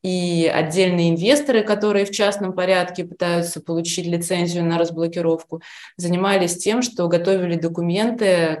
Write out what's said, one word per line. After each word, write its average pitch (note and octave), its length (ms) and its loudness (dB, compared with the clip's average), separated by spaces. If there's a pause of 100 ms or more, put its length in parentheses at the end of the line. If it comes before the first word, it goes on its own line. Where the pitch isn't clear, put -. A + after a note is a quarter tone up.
и F3 480 0
отдельные E3+ 600 2
инвесторы, A3+ 520 2
которые G#3 440 0
в G3+ 40 -10
частном G3+ 440 -2
порядке F3+ 500 0
пытаются F3 560 -2
получить E3+ 460 -4
лицензию E3+ 580 -2
на E3 140 2
разблокировку, E3 840 -2 (380)
занимались F3 580 0
тем, A3+ 240 0
что G#3+ 260 -2
готовили F3 500 2
документы, F3 1040 0